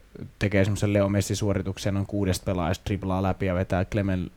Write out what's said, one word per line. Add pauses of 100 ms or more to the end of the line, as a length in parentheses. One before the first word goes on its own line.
(400)
tekee
semmosen
Leo
Messi-suorituksen
noin
kuudesta
pelaajasta,
driblaa
läpi
ja
vetää
Clement